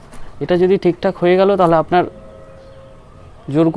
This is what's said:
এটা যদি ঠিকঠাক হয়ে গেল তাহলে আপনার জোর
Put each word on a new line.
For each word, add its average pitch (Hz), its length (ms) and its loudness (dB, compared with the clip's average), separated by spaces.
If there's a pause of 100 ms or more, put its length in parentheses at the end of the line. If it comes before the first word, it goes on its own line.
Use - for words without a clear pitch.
(420)
এটা 143 200 -2
যদি 185 120 2 (100)
ঠিকঠাক 175 380 -2
হয়ে 175 180 2
গেল 196 100 2 (100)
তাহলে 170 240 4
আপনার 175 200 0 (1500)
জোর 165 220 2